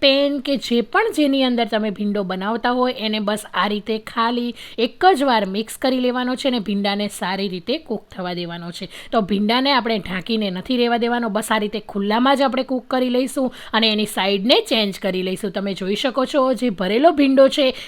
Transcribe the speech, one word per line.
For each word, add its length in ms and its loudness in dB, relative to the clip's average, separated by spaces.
પેન 400 4
કે 120 0
જે 120 2
પણ 240 4
જેની 320 2
અંદર 240 0
તમે 240 0
ભીંડો 340 -2
બનાવતા 480 -2
હોય 140 2
એને 100 -2
બસ 320 -2
આ 220 0
રીતે 200 -4
ખાલી 400 0
એક 400 4
જ 140 2
વાર 80 4
મિક્સ 420 -4
કરી 220 2
લેવાનો 360 -2
છે 80 0
અને 180 0
ભીંડાને 420 -2
સારી 400 -4
રીતે 240 -6
કૂક 140 -4
થવા 240 -6
દેવાનો 400 -8
છે. 100 -12
તો 180 4
ભીંડાને 420 2
આપણે 260 2
ઢાંકીને 520 -4
નથી 300 -4
રહેવા 240 2
દેવાનો, 320 0
બસ 160 -4
આ 120 2
રીતે 140 -4
ખુલ્લામાં 440 2
જ 100 2
આપણે 260 0
કૂક 200 -4
કરી 220 2
લઈશું 340 0
અને 200 2
એની 240 0
સાઈડને 400 2
ચેન્જ 340 0
કરી 240 0
લઈશું. 280 -4
તમે 240 -4
જોઈ 220 -2
શકો 300 0
છો 100 2
જે 100 0
ભરેલો 400 4
ભીંડો 280 6
છે 180 2